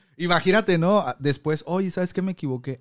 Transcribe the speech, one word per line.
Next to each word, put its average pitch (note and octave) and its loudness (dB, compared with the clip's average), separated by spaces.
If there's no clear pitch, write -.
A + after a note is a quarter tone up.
imagínate, F3 2
¿no? F3+ 2
Después, C#3+ -2
"Oye, F#3 -2
¿sabes F3+ -4
qué? F#3 -4
Me F#3+ -2
equivoqué". C3 -8